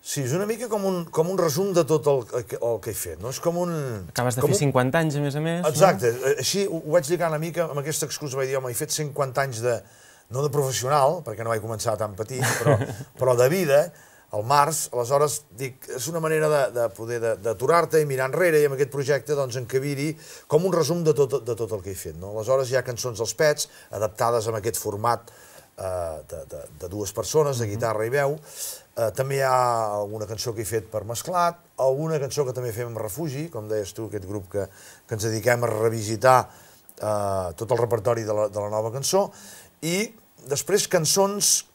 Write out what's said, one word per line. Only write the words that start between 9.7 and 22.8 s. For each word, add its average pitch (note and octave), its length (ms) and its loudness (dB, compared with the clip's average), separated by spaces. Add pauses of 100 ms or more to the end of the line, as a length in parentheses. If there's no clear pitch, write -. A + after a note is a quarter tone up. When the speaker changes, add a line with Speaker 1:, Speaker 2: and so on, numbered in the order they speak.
Speaker 1:
no B2+ 140 -2
de D3 60 0
professional, C#3 760 2
perquè G#2+ 200 -8
no A2+ 60 -4
vaig A2+ 120 0
començar A2 360 -2
tan G#2+ 180 -4
petit, B2+ 280 -4 (160)
però, A#2+ 180 4 (200)
Speaker 2:
<laughs> - 220 -16
Speaker 1:
però B2+ 160 4
de B2 140 6
vida, D3+ 320 4 (500)
al G#2 140 -4
març". D3 480 4
Aleshores, C#3 480 2 (160)
dic, B2+ 320 -10
és B2 180 -6
una E3 140 -4
manera D#3 260 2
de, C#3 320 2
de A#2 100 2
poder A#2 300 -6
de, A2+ 160 0
d'aturar-te C3 640 2
i D3+ 60 4
mirar C3 240 -2
enrere, D#3 320 4
i D3 80 6
amb C#3 80 -2
aquest C#3 140 2
projecte, C#3 440 0
doncs, C3 220 -2
encabir-hi C3+ 580 -2 (320)
com D#3 160 4
un F#3+ 80 0
resum E3 320 0
de D#3 100 4
tot, C3 300 2
de A#2 120 -2
tot G#2+ 180 -6
el G2+ 80 -6
que G2 100 -10
he F#2 40 -8
fet, E2 200 -10
no? F2+ 220 -10
Aleshores, B2 340 0
hi C3 60 0
ha B2 60 0